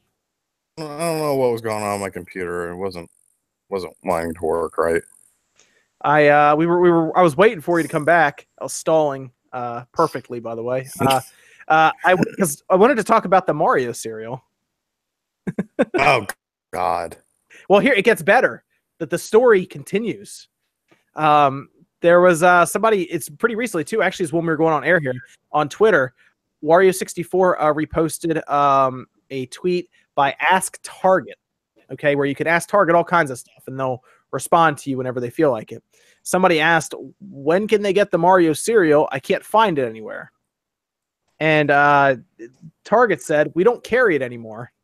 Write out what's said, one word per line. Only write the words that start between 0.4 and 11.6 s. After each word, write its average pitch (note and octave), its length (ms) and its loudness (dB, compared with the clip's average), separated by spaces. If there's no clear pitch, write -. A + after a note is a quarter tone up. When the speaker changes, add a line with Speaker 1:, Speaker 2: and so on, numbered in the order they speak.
Speaker 1:
I - 40 -12
don't D#3 360 -6
know D3 160 -2
what C3 160 2
was A2+ 100 -4
going G#2+ 220 -6
on G2+ 100 -2
with G2+ 80 -4
my G2 100 -6
computer. F2 580 -10
It F2 60 -12
wasn't, F2+ 340 -10
wasn't F2+ 340 -8
wanting E2+ 320 -2
to E2+ 100 -16
work D#2+ 320 -4
right. E2 240 0
Speaker 2:
I, D3 260 2
uh, D3 280 4
we D#3+ 120 0
were, F3 120 0
we F3+ 120 4
were, E3 260 0
I F#3 60 4
was D3+ 120 2
waiting G3 260 2
for E3+ 180 -2
you D#3 40 -2
to C#3+ 60 -8
come D3+ 160 -4
back. D#3 400 2
I A#2+ 60 -8
was C#3 80 -10
stalling, C#3+ 580 -2
uh, B2 380 -10
perfectly, C3 480 -4
by A2+ 140 -10
the A2+ 80 -8
way. B2+ 260 -6
Uh, C3 180 0
Speaker 1:
<laughs> - 240 -20